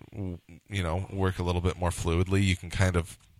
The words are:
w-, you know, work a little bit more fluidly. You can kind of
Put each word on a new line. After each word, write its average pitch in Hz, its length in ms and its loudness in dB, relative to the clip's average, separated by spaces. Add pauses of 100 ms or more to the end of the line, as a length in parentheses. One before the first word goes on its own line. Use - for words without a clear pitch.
(100)
w-, 90 280 -6 (300)
you 101 140 -2
know, 87 280 -2
work 95 280 2
a 90 40 -2
little 87 180 2
bit 87 160 0
more 87 140 0
fluidly. 92 520 2
You 95 140 4
can 85 120 -12
kind 92 260 2
of 82 220 -2 (220)